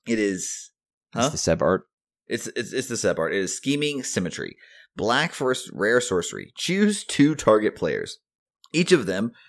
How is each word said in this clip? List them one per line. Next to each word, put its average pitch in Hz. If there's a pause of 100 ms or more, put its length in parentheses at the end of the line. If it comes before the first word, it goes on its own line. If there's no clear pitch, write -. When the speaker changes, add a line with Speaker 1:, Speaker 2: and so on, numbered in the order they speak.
Speaker 1:
It 117
is. 98 (440)
Speaker 2:
It's 117
Speaker 1:
Huh? 139
Speaker 2:
the 156
Seb 82
art. 90 (420)
Speaker 1:
It's, -
it's, 113
it's 127
the 117
Seb 92
art. 82
It 98
is 92
Scheming 143
Symmetry. - (400)
Black 127
for 127
a -
s-, -
rare 110
sorcery. 82
Choose 202
two 147
target 107
players. 55 (540)
Each 175
of 139
them 101 (160)